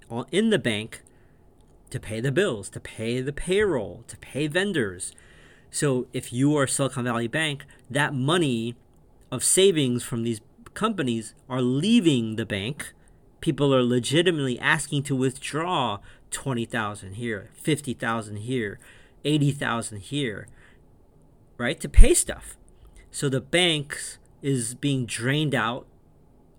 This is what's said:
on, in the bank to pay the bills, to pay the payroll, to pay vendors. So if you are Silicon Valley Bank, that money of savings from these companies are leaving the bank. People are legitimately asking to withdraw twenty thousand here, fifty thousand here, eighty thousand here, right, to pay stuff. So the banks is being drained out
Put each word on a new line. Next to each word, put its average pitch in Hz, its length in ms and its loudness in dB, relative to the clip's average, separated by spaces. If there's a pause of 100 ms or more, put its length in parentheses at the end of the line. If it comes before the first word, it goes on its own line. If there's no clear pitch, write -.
(100)
on, 120 200 -6
in 220 200 2
the 190 80 4
bank 110 440 -4 (880)
to - 100 -8
pay 110 220 -8
the 135 100 -2
bills, 131 380 -2
to - 120 -14
pay 117 420 -4
the 139 100 -6
payroll, 143 760 -2
to - 120 -18
pay 147 280 -6
vendors. 151 680 -2 (560)
So 127 420 0
if 120 200 -8
you 139 240 2
are 135 100 2
Silicon 127 380 -2
Valley 117 220 -2
Bank, 147 380 -4 (260)
that 143 240 0
money 127 600 0 (560)
of 123 100 -6
savings 151 600 4
from 117 200 -4
these 117 180 -2 (340)
companies 139 600 -2 (140)
are 127 140 -2
leaving 135 720 2
the 110 100 -4
bank. 104 460 -6 (480)
People 139 340 2
are 127 80 6
legitimately 131 760 2
asking 147 460 0
to 139 120 -2
withdraw 135 840 -2 (320)
twenty 120 360 -4
thousand 104 480 -6
here, 113 400 -8
fifty - 400 -2
thousand 113 440 -4
here, 110 400 -4 (460)
eighty 143 260 2
thousand 117 500 -4
here, 120 480 -6 (1080)
right, 123 240 -2
to 147 80 -6
pay 262 240 12
stuff. - 460 -4 (520)
So 143 200 -2
the 131 100 0
banks 165 800 -2 (240)
is 127 320 -2
being 135 320 -2
drained 135 480 -2
out 117 320 -2 (720)